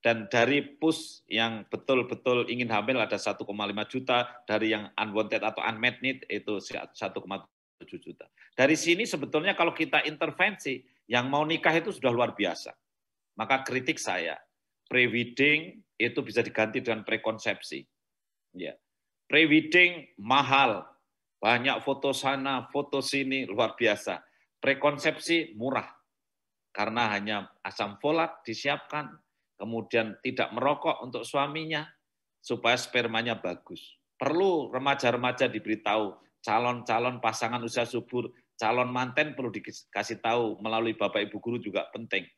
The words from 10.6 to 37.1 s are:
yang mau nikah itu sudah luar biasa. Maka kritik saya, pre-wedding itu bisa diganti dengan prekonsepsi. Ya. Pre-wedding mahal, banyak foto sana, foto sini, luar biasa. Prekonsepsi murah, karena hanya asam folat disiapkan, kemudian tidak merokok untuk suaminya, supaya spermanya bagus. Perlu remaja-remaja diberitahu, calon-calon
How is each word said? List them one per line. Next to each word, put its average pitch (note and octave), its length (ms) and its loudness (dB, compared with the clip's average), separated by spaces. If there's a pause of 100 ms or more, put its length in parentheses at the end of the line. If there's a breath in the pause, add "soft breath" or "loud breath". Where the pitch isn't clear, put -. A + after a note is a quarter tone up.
yang B2 240 2
mau C#3+ 160 4
nikah D#3+ 320 2
itu E3+ 160 0
sudah - 160 2
luar A#2+ 240 2
biasa. F2 400 -4 (640)
Maka C3 300 0
kritik B2+ 340 -2
saya, E2+ 400 -4 (480)
pre-wedding B2 960 2 (160)
itu A#2 240 0
bisa G#2 160 0
diganti A2 400 0
dengan A2 240 -4
prekonsepsi. A2 800 -4 (720)
Ya. F2 160 -8 (540)
Pre-wedding D#3+ 960 4
mahal, B2+ 640 4 (560)
banyak A#2 400 2
foto C3+ 320 0
sana, C3+ 560 -2
foto C#3 320 -2
sini, C3+ 420 -2
luar A2 300 0
biasa. G#2 480 0 (400 soft breath)
Prekonsepsi C#3+ 960 0
murah, A#2+ 320 -2 (800)
karena A2 420 0
hanya G#2 240 -2 (240)
asam G2+ 400 -6
folat D#3+ 460 0
disiapkan, C#3+ 680 -4 (480)
kemudian A2 640 -2
tidak B2+ 320 -2
merokok C#3+ 480 0
untuk B2 240 -8
suaminya, D3+ 560 -4 (560)
supaya A#2+ 400 2
spermanya A2+ 560 0
bagus. - 640 -10 (160)
Perlu D#3+ 560 2
remaja-remaja B2+ 800 2
diberitahu, G#2+ 600 0 (280 soft breath)
calon-calon A#2+ 800 0